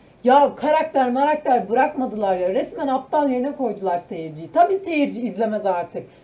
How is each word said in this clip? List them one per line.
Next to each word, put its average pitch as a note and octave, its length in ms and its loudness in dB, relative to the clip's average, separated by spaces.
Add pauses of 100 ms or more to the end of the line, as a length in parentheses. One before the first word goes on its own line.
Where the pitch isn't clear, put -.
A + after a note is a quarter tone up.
(240)
Ya C#4 300 6
karakter D4+ 560 0
marakter C4 580 2
bırakmadılar G#3+ 680 0
ya. F3+ 180 0
Resmen D4+ 340 -4
aptal C#4 420 0
yerine B3+ 260 -2
koydular F#3+ 420 -2
seyirciyi. D#3+ 540 -10
Tabii F4+ 240 4
seyirci C#4+ 440 -2
izlemez G#3+ 460 -4
artık. F3 400 -4 (180)